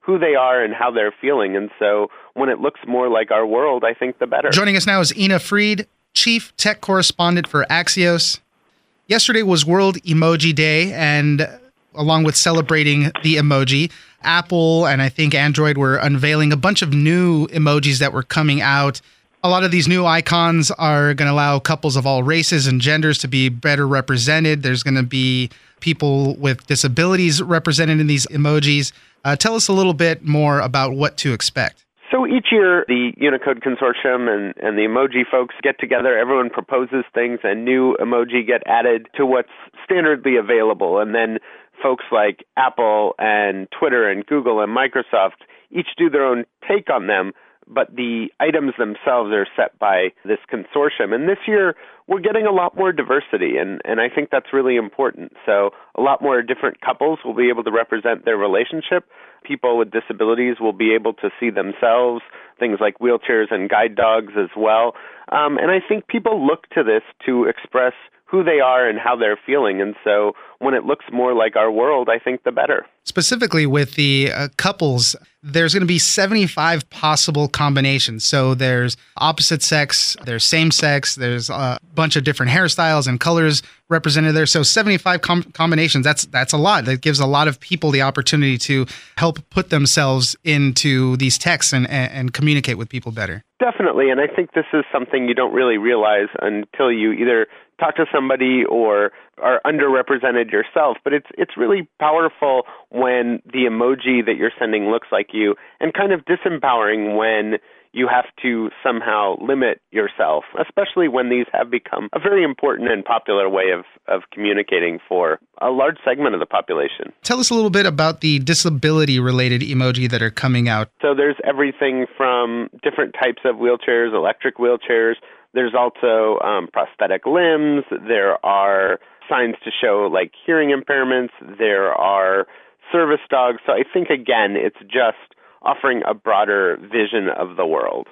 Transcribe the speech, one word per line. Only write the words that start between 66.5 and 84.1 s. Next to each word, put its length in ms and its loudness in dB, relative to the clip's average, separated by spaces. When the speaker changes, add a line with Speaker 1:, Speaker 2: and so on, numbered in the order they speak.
Speaker 1:
to 120 -2
this 200 2
to 180 0
express 500 -2
who 200 0
they 160 2
are 280 4
and 100 -2
how 180 0
they're 280 0
feeling. 360 0
And 240 -4
so 280 2
when 140 0
it 100 -2
looks 280 -4
more 220 0
like 220 0
our 140 2
world, 380 0
I 120 0
think 240 -6
the 80 0
better. 340 -2
Speaker 2:
Specifically 640 0
with 280 0
the, 380 2
uh, 240 -4
couples, 600 0
there's 320 0
gonna 120 2
be 120 2
seventy-five 920 0
possible 580 0
combinations. 760 0
So 300 2
there's 420 -2
opposite 460 0
sex, 540 -2
there's 180 -4
same 260 2
sex, 460 0
there's 340 -4
a 280 -6
bunch 220 0
of 80 0
different 300 0
hairstyles 560 2
and 100 -2
colors 460 2
represented 480 0